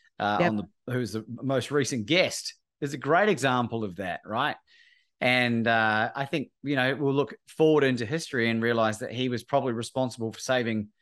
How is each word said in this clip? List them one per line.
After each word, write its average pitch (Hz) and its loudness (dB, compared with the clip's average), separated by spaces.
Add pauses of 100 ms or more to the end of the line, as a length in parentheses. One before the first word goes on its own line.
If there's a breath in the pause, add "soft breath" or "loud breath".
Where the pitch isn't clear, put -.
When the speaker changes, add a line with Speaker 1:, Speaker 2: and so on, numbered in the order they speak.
(200 soft breath)
Speaker 1:
uh, 104 0
Speaker 2:
Yep. - 2
Speaker 1:
on 110 0
the, - -8
who's 123 -4
the 110 -6
most 127 -4
recent 135 -2
guest. 156 0 (260)
Is 143 -4
a 151 -8
great 160 4
example 123 0
of 92 -6
that, 90 -6
right? 120 -4 (640 soft breath)
And, 120 2
uh, 113 2
I 139 -4
think, 151 -4 (120)
you 139 -2
know, 131 2
we'll 139 0
look 139 0 (140)
forward 156 6
into 123 2
history 120 -2
and 113 0
realize 113 2
that - -8
he 127 -2
was 120 -4
probably 127 0
responsible 117 -4
for - -12
saving 113 0 (140)